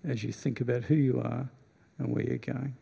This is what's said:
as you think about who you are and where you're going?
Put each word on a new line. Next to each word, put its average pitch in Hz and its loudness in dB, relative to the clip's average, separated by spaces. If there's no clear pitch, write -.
as 120 -4
you 117 -4
think - -4
about 120 0
who 151 6
you 131 4
are 120 -2
and 123 -2
where - 0
you're 127 0
going? 131 -6